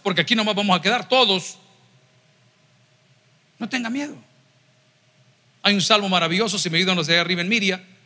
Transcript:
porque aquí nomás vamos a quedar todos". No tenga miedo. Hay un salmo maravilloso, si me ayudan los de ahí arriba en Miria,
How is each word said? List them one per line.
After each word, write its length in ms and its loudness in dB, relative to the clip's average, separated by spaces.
porque 200 0
aquí 120 -2
nomás 220 2
vamos 240 2
a 20 -6
quedar 260 0
todos". 500 2
No 100 -8
tenga 200 -6
miedo. 260 -6
Hay 140 2
un 60 2
salmo 280 2
maravilloso, 480 0
si 140 -4
me 60 -2
ayudan 180 0
los 100 -2
de 80 0
ahí 60 4
arriba 220 -2
en 80 -4
Miria, 340 -2